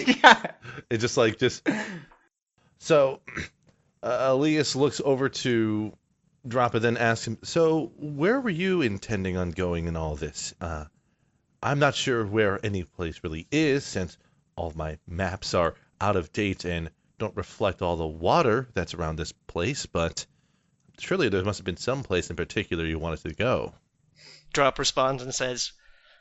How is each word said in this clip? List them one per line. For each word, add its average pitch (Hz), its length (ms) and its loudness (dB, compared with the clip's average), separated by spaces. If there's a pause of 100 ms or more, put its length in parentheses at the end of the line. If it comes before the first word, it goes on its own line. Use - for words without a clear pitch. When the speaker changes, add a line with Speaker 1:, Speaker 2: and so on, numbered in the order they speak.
(220)
Speaker 1:
Yeah. - 300 8 (360)
Speaker 2:
It's 117 140 0
just 120 140 0
like, 113 220 4
just - 280 0 (1120)
so. 139 480 4
<clears throat> - 40 -16 (720)
Uh, 123 300 0
Elias 151 420 2
looks 135 300 2
over 135 240 2
to 110 680 0 (540)
Drop 120 260 0
and 113 80 2
then 117 140 4
asks 113 300 2
him, 113 160 -6
"So, 160 560 2
where 151 420 0
were 247 80 -2
you 180 320 0
intending 95 560 -2
on 90 140 0
going 87 380 -2
in 82 60 -4
all 80 220 -4
this? - 420 -8
Uh, 78 280 -8 (760)
I'm 139 180 -2
not 143 140 4
sure 117 300 0
where 101 400 2
any 101 200 -2
place 82 380 -8
really 82 300 -8
is, 143 320 2
since 92 320 -6 (400)
all 82 180 -6
my 78 220 -6 (100)
maps 92 460 -6
are 85 220 2 (260)
out 101 160 2
of 87 160 -2
date 101 320 -2
and 85 260 -4 (280)
don't - 180 -6
reflect 98 460 -4
all 87 160 0
the 80 80 -2
water 113 680 2
that's 87 220 -4
around 80 220 -4
this 80 160 -8
place, - 520 -6
but - 400 -4 (760)
surely 175 300 0
there 95 160 2
must 101 140 -2
have 92 80 -10
been 90 100 -4
some 135 260 -4
place 90 280 -2
in 82 60 -8
particular 85 500 -4
you 80 120 -2
wanted 80 300 -4
to 80 60 -8
go." 101 400 -2 (800)
Speaker 3:
Drop 139 240 2
responds 135 440 0
and 127 120 -8
says, 127 380 -6 (480)